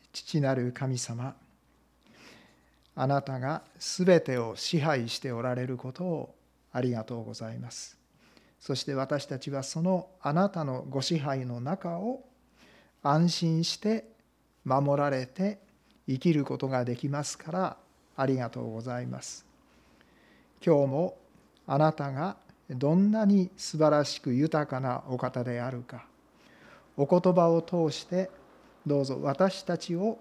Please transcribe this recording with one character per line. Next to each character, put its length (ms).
父 280
な 140
る 180
神 260
様、 360
あ 120
な 140
た 180
が 240
す 260
べ 160
て 180
を 180
支 240
配 280
し 100
て 120
お 120
ら 120
れ 120
る 100
こ 160
と 120
を 300
あ 80
り 120
が 120
と 120
う 80
ご 100
ざ 180
い 60
ま 120
す。 280
そ 160
し 100
て 100
私 320
た 120
ち 120
は 120
そ 200
の 260
あ 100
な 160
た 160
の 240
ご 140
支 160
配 260
の 160
中 380
を 260
安 260
心 360
し 120
て 320
守 360
ら 100
れ 160
て 320
生 100
き 140
る 120
こ 120
と 120
が 160
で 120
き 140
ま 140
す 120
か 160
ら、 240
あ 80
り 120
が 120
と 140
う 100
ご 80
ざ 220
い 40
ま 140
す。 240
今 220
日 40
も 280
あ 100
な 160
た 180
が 260
ど 240
ん 180
な 140
に 300
素 220
晴 120
ら 140
し 160
く 120
豊 340
か 140
な 280
お 100
方 260
で 160
あ 100
る 120
か、 240
お 80
言 300
葉 160
を 100
通 360
し 80
て 260
ど 160
う 20
ぞ 180
私 400
た 140
ち 200
を 240